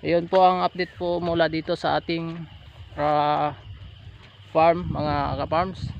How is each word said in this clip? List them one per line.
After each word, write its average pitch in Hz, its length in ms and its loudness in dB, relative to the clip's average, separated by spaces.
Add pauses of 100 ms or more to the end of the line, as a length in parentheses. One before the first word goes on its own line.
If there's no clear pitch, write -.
ayun 170 280 0
po 190 120 6
ang 180 200 6
update 180 320 -4
po 175 240 -2
mula 170 320 0
dito 160 240 -4
sa 151 240 0
ating, 165 440 -6 (560)
ah, 147 560 0 (1000)
farm, 170 320 4
mga 143 560 -2
ka-farms, 175 580 -4